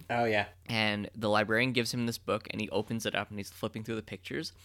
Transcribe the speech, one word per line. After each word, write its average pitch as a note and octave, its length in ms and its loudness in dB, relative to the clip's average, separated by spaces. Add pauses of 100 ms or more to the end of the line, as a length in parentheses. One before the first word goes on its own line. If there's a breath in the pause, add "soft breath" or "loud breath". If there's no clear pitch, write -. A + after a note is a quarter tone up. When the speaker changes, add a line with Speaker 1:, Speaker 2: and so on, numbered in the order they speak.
(120)
Speaker 1:
Oh, A#2+ 140 2
yeah. G#2 200 4 (220)
Speaker 2:
And G#2+ 480 0
the A2 140 0
librarian A2 420 4
gives A#2 200 2
him A#2+ 140 -2
this A#2 140 -2
book, - 320 -2
and G#2+ 100 -4
he G#2+ 80 -4
opens G#2 380 -2
it G2+ 80 -2
up, G2+ 160 -2
and G#2 80 -8
he's G2 100 -8
flipping A2 340 -6
through A2+ 120 -4
the A2 80 -6
pictures. C3+ 480 -8 (140 soft breath)